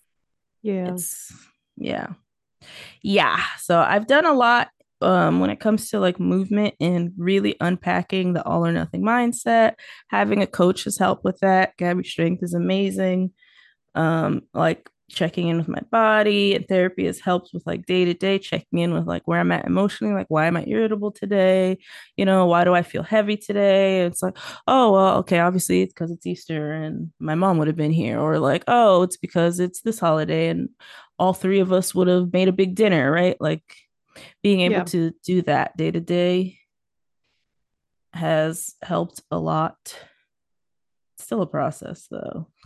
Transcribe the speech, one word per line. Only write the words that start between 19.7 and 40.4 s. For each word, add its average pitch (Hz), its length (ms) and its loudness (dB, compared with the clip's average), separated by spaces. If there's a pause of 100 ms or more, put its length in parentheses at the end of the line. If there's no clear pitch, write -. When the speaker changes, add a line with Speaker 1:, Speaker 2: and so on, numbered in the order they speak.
Speaker 2:
like, 190 140 -6
why 156 180 0
am 170 100 0
I - 120 -4
irritable 214 420 -2
today? 190 680 0 (380)
You 196 80 0
know, 190 220 4
why 175 160 4
do 180 100 4
I 175 100 4
feel - 200 -6
heavy 208 340 0
today? 196 680 2
It's 175 160 -6
like, 185 160 -4 (300)
oh, 247 240 6
well, 190 260 6
okay, 180 220 2
obviously 180 420 2
it's 185 100 -4
'cause 170 200 -6
it's 165 140 -14
Easter 156 460 -6
and 156 460 -8
my 156 160 -4
mom 180 240 2
would 151 80 0
have 156 100 -2
been 151 140 0
here, 117 300 0
or, 156 180 0
like, 139 300 0
"Oh, 208 340 4
it's 180 140 -2
because 175 420 -2
it's 180 240 -4
this 220 160 -4
holiday 160 500 0
and - 200 -4 (500)
all 185 160 2
three 190 240 0
of 185 140 2
us 185 200 0
would 180 140 2
have 180 260 2
made 185 160 2
a 185 40 2
big 185 240 0
dinner," 170 340 2
right? 175 300 2
Like, 156 240 -4 (760)
being 202 180 4
able 180 160 2
Speaker 1:
Yeah. 180 80 -2
Speaker 2:
to 165 260 -2 (140)
do 180 180 0
that 147 340 -2
day 160 140 -2
to 170 100 -4
day 180 580 -2 (1500)
has 160 720 -2
helped 170 480 -6
a 170 80 -4
lot. 160 600 -4 (1160)